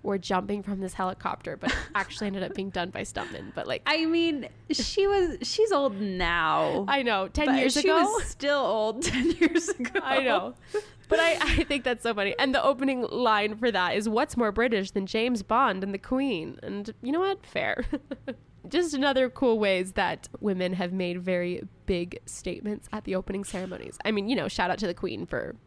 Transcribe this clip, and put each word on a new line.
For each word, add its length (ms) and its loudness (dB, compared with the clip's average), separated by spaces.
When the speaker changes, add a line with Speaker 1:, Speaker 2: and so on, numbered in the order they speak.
Speaker 1:
were 160 -2
jumping 460 -2
from 180 -4
this 120 -6
helicopter, 600 -4
but 180 -2
Speaker 2:
<laughs> 100 -10
Speaker 1:
actually 320 -2
ended 160 -4
up 100 -6
being 160 -4
done 200 -4
by 120 -8
stuntmen. 540 -10
But, 120 -6
like, 180 -4
Speaker 2:
I 200 2
mean, 420 0
she 360 0
was, 360 2
she's 280 2
old 280 2
now. 880 0
Speaker 1:
I 140 2
know, 260 0
ten 180 0
Speaker 2:
But 80 4
Speaker 1:
years 180 4
Speaker 2:
she 160 2
Speaker 1:
ago? 120 6
Speaker 2:
was 260 2
still 320 0
old 440 0
<laughs> 0 -
ten 280 2
years 380 2
ago. 340 -4
Speaker 1:
I 180 2
know. 340 0
But 100 4
I, 220 6
I 220 4
think 220 0
that's 180 0
so 100 0
funny. 260 0
And 160 2
the 80 2
opening 400 2
line 540 2
for 140 2
that 240 2
is, 140 0
"What's 260 2
more 160 2
British 400 2
than 140 -2
James 380 0
Bond 400 2
and 100 -4
the 60 -6
Queen?" 640 -2
And 280 -8
you 80 -2
know 80 2
what? 260 -2
Fair. 400 -2
<laughs> 420 -14
Just 260 0
another 360 2
cool 300 2
ways 340 2
that 340 0
women 340 0
have 200 -2
made 280 -2
very 400 -2
big 400 -2
statements 680 -8
at 100 -8
the 120 -4
opening 280 -4
ceremonies. 600 -8
I 80 0
mean, 180 0
you 60 2
know, 120 0
shout 240 0
out 80 0
to 80 0
the 60 -2
Queen 340 -6
for 280 -4